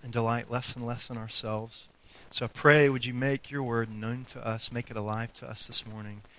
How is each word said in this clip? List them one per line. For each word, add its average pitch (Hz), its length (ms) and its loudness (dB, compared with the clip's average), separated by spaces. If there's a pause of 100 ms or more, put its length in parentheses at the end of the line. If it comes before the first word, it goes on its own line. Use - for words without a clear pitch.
and 120 80 -10
delight 117 400 0
less 123 240 -2
and 123 100 -6
less 120 240 -6
in 120 80 -8
ourselves? 110 720 -6 (440)
So - 140 -4
I 113 40 -2
pray, 147 400 10
would 127 160 0
you 123 80 -4
make 135 360 0
your 143 140 -2
word 117 260 0
known 113 400 -4
to 120 160 -10
us, 113 260 -2
make 120 200 -6
it 110 60 -8
alive 110 380 -2
to 123 140 -12
us - 180 -6
this - 200 -4
morning. 107 340 -10 (180)